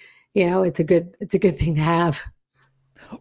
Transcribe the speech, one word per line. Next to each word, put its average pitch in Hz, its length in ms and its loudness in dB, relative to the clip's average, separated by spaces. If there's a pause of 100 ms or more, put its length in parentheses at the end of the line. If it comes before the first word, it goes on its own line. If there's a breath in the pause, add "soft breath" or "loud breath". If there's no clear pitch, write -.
(340 soft breath)
you 185 140 2
know, 185 160 0
it's 175 160 -4
a 165 60 2
good, 170 340 0
it's - 140 -10
a 190 60 2
good 185 200 2
thing 156 160 0
to 151 60 0
have. 165 420 0 (960 loud breath)